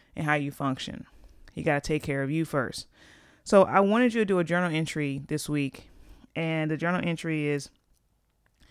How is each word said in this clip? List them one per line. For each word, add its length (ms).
and 100
how 100
you 160
function. 540
You 100
gotta 180
take 220
care 200
of 80
you 140
first. 420
So 220
I 160
wanted 340
you 60
to 40
do 140
a 60
journal 260
entry 560
this 220
week, 420
and 340
the 60
journal 260
entry 460
is, 220